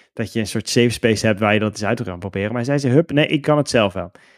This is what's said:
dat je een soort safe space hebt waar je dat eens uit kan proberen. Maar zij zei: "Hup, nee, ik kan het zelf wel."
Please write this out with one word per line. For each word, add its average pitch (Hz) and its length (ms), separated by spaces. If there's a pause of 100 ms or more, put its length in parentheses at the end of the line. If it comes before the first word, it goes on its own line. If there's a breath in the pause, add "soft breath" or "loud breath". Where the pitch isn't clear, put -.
(120)
dat 110 200
je 117 80
een 104 60
soort - 220
safe 120 200
space 110 380
hebt 104 140
waar 107 140
je 104 60
dat 107 100
eens 101 140
uit 120 180
kan 92 160
proberen. 98 340
Maar 120 120
zij 143 140
zei: 135 140
"Hup, 160 200
nee, 147 140
ik 147 160
kan 151 140
het 143 140
zelf 104 220
wel." 92 180 (280 soft breath)